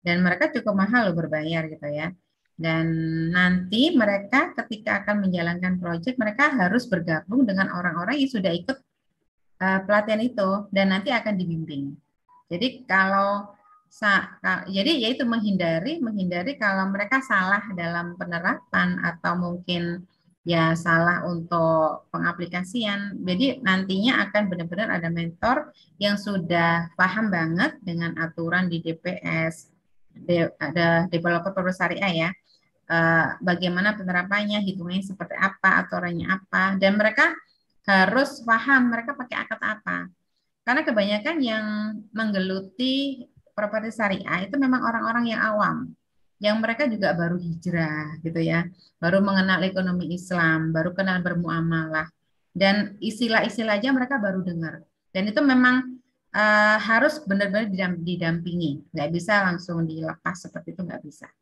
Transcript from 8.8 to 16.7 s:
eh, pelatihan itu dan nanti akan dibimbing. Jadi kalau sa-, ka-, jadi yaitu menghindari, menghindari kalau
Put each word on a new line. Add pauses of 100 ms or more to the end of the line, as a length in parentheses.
eh,
pelatihan
itu
dan
nanti
akan
dibimbing. (560)
Jadi
kalau (360)
sa-,
ka-,
jadi
yaitu
menghindari,
menghindari
kalau